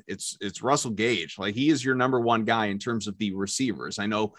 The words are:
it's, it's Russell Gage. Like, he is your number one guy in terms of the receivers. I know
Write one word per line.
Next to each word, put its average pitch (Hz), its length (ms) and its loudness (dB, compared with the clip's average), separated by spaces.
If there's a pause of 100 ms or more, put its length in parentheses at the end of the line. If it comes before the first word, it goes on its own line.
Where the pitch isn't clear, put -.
it's, - 320 -8
it's 101 220 -8
Russell 135 280 2
Gage. 104 480 0
Like, 104 160 -2
he 135 140 2
is 131 160 2
your 131 100 2
number 127 240 2
one 117 260 4
guy 110 220 2
in 98 140 -2
terms 113 260 -2
of 101 120 -6
the 104 160 0
receivers. 98 640 -2
I 101 60 0
know 107 320 0